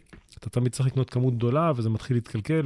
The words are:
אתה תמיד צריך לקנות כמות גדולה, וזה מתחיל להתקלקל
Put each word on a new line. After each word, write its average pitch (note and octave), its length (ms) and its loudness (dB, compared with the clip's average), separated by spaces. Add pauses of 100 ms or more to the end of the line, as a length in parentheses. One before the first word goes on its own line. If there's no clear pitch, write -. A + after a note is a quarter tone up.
(380)
אתה - 120 -10
תמיד B2 220 0
צריך C3 140 0
לקנות C3 240 0
כמות B2 260 2
גדולה, C#3 400 2
וזה A2+ 140 0
מתחיל A#2 260 0
להתקלקל D3+ 500 -2